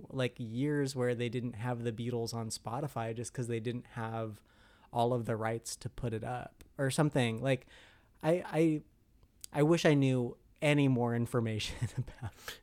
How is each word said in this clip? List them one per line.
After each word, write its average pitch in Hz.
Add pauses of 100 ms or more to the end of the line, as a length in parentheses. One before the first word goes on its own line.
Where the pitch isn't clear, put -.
like, 127
years 135
where 123
they 120
didn't 120
have 117
the 117
Beatles 117
on 113
Spotify 117
just 117
'cause 120
they 117
didn't 120
have 113 (520)
all 120
of 120
the 117
rights 113
to -
put 117
it 110
up 123 (160)
or 135
something. 131
Like, 131 (560)
I, 170
I, 156 (720)
I 143
wish 165
I 160
knew 131 (260)
any 147
more 120
information 113
<laughs> -
about - (300)